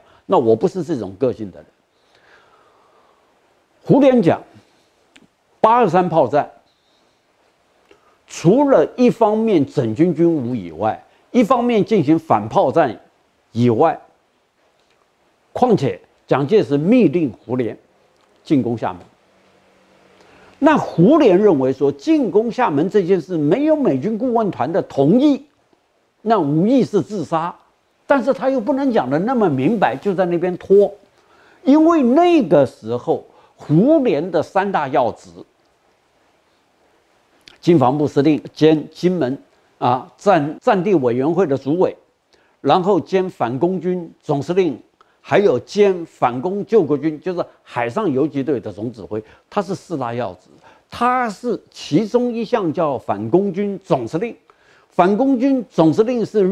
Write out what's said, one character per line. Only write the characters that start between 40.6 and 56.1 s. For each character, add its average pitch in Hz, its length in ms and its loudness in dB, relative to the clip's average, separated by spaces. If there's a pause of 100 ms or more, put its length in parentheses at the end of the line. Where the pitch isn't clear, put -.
地 196 120 0
委 123 200 0
员 135 160 -2
会 175 160 0
的 135 120 -2
主 147 200 -4
委， - 160 0 (680)
然 160 200 2
后 185 160 0
兼 185 300 -2
反 127 300 -6
攻 175 220 -2
军 175 300 -6 (120)
总 143 180 -4
司 175 140 -6
令， 170 260 0 (400)
还 160 200 0
有 160 180 2
兼 185 480 0
反 127 340 -4
攻 185 240 -6
救 214 200 2
国 147 120 -2
军， 151 240 -6
就 185 140 -8
是 170 100 -6 (200)
海 120 260 -6
上 190 180 -4
游 131 160 0
击 139 200 -4
队 135 160 -4
的 107 120 -12
总 110 200 -10
指 110 100 -18
挥， 107 180 -10 (300)
他 202 100 -6
是 190 140 -8
四 156 240 -10
大 120 160 -8
要 117 200 -6
职。 - 140 -20 (400)
他 247 400 -2
是 240 320 -6 (120)
其 226 340 -2
中 247 260 -2
一 226 120 -6
项 190 280 -2
叫 151 240 -2
反 110 320 -6
攻 190 240 2
军 202 320 -6
总 131 220 -2
司 156 120 -6
令， - 180 -8 (520)
反 190 280 2
攻 269 200 2
军 262 320 0
总 160 240 4
司 202 120 2
令 233 200 -2